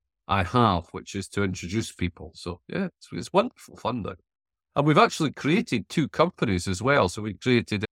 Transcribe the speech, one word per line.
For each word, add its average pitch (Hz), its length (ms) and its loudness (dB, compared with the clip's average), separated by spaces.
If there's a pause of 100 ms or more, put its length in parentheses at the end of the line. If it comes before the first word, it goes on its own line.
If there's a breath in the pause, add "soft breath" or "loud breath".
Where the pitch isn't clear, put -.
(280)
I 95 140 2
have, 98 480 2
which - 240 -12
is 98 140 -6
to - 140 -2
introduce 95 480 -4
people. - 440 -8
So, - 340 -12
yeah, 190 200 -4 (100)
it's, - 140 -20
it's - 200 -10
wonderful - 460 -2
fun 117 240 -4
now. 90 140 -8 (600)
And 143 100 2
we've 151 120 6
actually 190 340 2
created 147 560 -2
two 151 180 0
companies 120 640 0
as 95 140 -4
well. 123 260 4
So 104 140 -8
we 107 100 -6
created 107 600 0